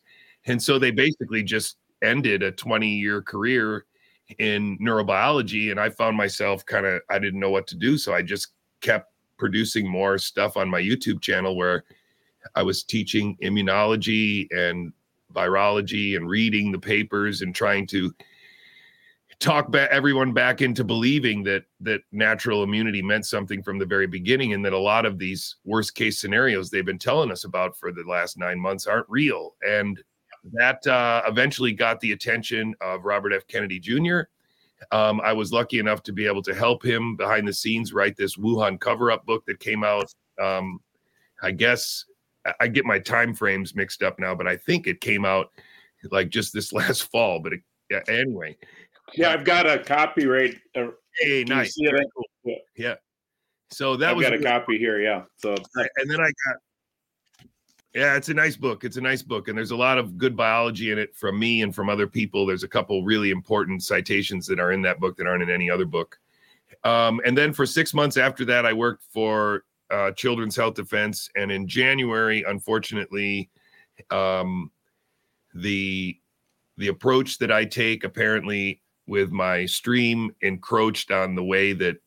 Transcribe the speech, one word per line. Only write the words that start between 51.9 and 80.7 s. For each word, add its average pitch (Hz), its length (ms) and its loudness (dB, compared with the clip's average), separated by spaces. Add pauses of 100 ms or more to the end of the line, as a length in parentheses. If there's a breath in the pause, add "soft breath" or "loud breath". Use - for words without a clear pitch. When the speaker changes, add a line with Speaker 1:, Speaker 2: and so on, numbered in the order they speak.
Speaker 1:
Very 139 220 4
cool. 120 120 -8 (180)
Speaker 2:
Yeah. 120 120 -4 (200)
Speaker 1:
Yeah. 117 200 -4 (760)
So 135 280 -2
that 151 140 2
Speaker 2:
I've - 60 2
Speaker 1:
was 143 80 2
Speaker 2:
got 117 80 4
a 110 40 0
Speaker 1:
really 110 80 -2
Speaker 2:
copy 120 320 2
here. 110 240 0
Yeah. 104 220 0 (140)
So 104 180 -2 (400)
Speaker 1:
And 139 160 -2
then 156 80 0
I 160 60 4
got, 135 320 -2 (1400)
yeah, 139 220 4
it's 139 140 -2
a 156 40 -2
nice 156 240 2
book. 117 260 -4
It's 120 140 -8
a 123 40 -6
nice 131 200 0
book. 107 260 -6
And 107 100 -4
there's 110 140 -4
a 117 60 -4
lot 127 200 4
of 104 200 -4
good 127 180 0
biology 113 560 2
in 107 80 0
it - 160 -6
from 101 240 -2
me 113 220 2
and 98 120 -2
from 101 160 -2
other 104 160 2
people. 101 400 -2
There's 92 180 -2
a 98 40 -8
couple 101 360 -2
really 104 280 2
important 92 500 -2
citations 98 640 -2
that 92 120 -2
are 90 140 2
in 95 100 0
that 90 160 0
book 92 180 -2
that 87 80 -6
aren't 90 180 0
in 87 60 -2
any 87 200 0
other 90 160 0
book. 85 340 -6 (640 soft breath)
Um, 117 420 2
and 123 100 4
then 151 180 4
for 143 120 2
six 160 280 0
months 147 240 2
after 131 280 2
that, 120 200 4
I 113 80 4
worked 113 360 0
for, 107 540 0 (260)
uh, 98 220 0
Children's 113 460 -2
Health 113 180 0
Defense. 104 600 -4
And 101 120 -2
in 98 160 -4
January, 113 800 0
unfortunately, 101 1080 -4 (640 soft breath)
um, 92 580 -2 (840)
the, 95 640 -4 (580)
the 98 120 -2
approach 131 500 2
that 110 140 2
I 110 100 4
take 113 400 0
apparently 101 800 0 (260)
with 98 240 2
my 90 340 0
stream 117 760 0
encroached 104 720 0